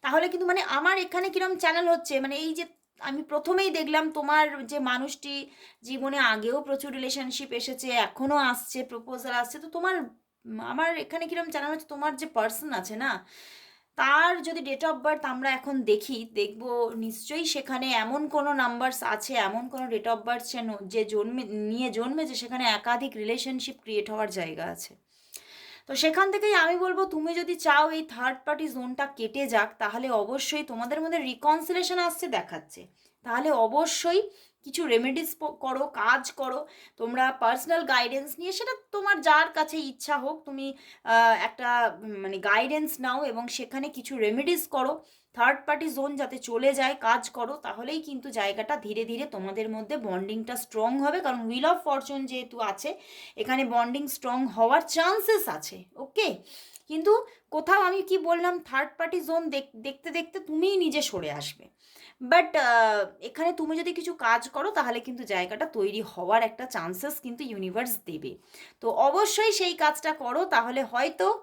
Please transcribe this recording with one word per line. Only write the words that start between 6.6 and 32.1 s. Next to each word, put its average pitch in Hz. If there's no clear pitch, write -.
প্রচুর 277
রিলেশনশিপ 262
এসেছে, 254
এখনও 269
আসছে, 247
প্রপোজাল 240
আসছে, 240
তো 320
তোমার, 370
আমার 320
এখানে 330
কিরম 339
চ্যানেল 294
হচ্ছে 311
তোমার 294
যে 302
পার্সন 226
আছে 214
না, 262
তার 302
যদি 330
date 277
of 277
birth 302
আমরা 262
এখন 269
দেখি, 214
দেখব 208
নিশ্চয়ই 302
সেখানে 262
এমন 269
কোনো 294
নাম্বারস 247
আছে, -
এমন 226
কোনো 262
date 220
of 214
birth 240
সে 247
ন-, 202
যে 220
জন্মে, 226
নিয়ে 247
জন্মেছে, 262
সেখানে 247
একাধিক 247
রিলেশনশিপ 254
ক্রিয়েট 208
হওয়ার 214
জায়গা 160
আছে। -
তো 277
সেখান 320
থেকেই 415
আমি 349
বলবো, 370
তুমি 311
যদি 339
চাও 302
এই 320
থার্ড 262
পার্টি 302
জোনটা 254
কেটে 233
যাক, 220
তাহলে 226
অবশ্যই 277
তোমাদের 240
মধ্যে 330
রিকনসিলেশন 330
আসছে -